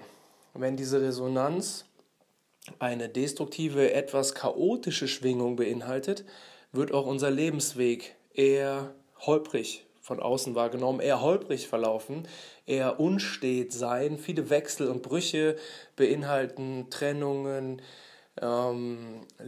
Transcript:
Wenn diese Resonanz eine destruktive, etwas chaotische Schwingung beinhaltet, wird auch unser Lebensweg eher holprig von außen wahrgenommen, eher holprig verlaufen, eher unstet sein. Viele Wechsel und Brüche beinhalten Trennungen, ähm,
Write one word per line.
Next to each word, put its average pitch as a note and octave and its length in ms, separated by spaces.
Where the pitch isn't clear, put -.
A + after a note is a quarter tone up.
Wenn C3 240
diese C3+ 240
Resonanz C3 840
eine A#2+ 300
destruktive, C#3 840
etwas C#3 420
chaotische E3+ 720
Schwingung B2 480
beinhaltet, B2+ 720
wird C#3 200
auch C#3 140
unser C#3 260
Lebensweg C3 840
eher C#3 600
holprig D3+ 680
von - 200
außen B2+ 340
wahrgenommen, B2 460
eher C3 200
holprig D3+ 460
verlaufen, A#2 600
eher C3 340
unstet C3+ 760
sein. B2 440
Viele D#3 320
Wechsel D3 380
und B2 140
Brüche D#3 560
beinhalten C3+ 920
Trennungen, C#3 920
ähm, A#2+ 800